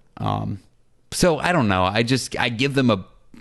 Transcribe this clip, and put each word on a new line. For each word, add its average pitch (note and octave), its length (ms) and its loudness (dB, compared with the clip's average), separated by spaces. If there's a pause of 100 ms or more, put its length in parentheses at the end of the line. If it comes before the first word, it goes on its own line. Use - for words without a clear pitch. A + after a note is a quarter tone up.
(180)
Um, G#2 420 -4 (520)
so E3 280 2
I F3 120 -2
don't D3 160 2
know. F#2 160 2
I G2+ 200 2
just, A#2+ 360 -2
I B2 100 0
give B2+ 260 -2
them B2+ 140 4
a G2 160 0 (360)